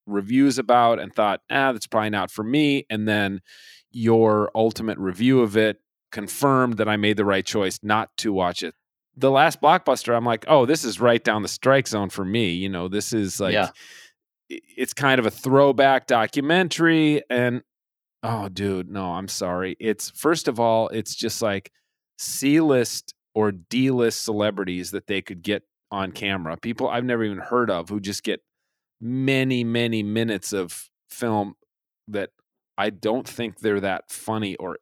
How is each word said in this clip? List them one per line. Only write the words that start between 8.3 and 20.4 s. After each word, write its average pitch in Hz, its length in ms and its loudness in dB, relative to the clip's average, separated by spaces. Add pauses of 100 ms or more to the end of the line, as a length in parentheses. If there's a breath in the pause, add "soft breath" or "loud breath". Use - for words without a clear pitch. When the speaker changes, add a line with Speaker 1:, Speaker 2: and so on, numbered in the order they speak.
Speaker 1:
watch 90 300 -2
it. 82 120 -10 (400)
The 131 160 4
Last 143 300 4
Blockbuster, 143 560 4
I'm 117 80 0
like, 117 240 0
"Oh, 143 160 6
this 147 200 2
is 104 180 -4
right 120 200 4
down 107 200 2
the 92 60 -4
strike 135 380 2
zone 101 220 -2
for 98 160 -6
me." 101 280 0
You 92 180 -4
know, 90 180 -6
this 101 240 -4
is, 101 280 -2
like, 95 120 0
Speaker 2:
Yeah. 98 160 0 (800 loud breath)
Speaker 1:
i-, - 100 -12 (160)
it's 123 180 -6
kind 135 240 2
of 113 80 0
a 110 40 2
throwback 135 760 4
documentary. 151 1200 2
And, 123 340 0 (600)
oh, 113 260 -4
dude, 95 400 -4
no, 95 260 -6
I'm 95 120 -8
sorry. 92 540 -4
It's, 104 300 -4
first 160 360 -2